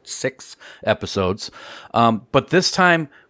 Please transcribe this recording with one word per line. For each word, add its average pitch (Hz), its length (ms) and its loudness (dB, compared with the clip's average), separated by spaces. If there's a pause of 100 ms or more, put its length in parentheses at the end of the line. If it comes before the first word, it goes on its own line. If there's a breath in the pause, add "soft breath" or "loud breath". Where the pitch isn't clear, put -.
six - 540 -10 (280 loud breath)
episodes. 101 680 -2 (420 loud breath)
Um, 117 380 2
but 135 160 2
this 180 240 2
time 170 360 2 (220 soft breath)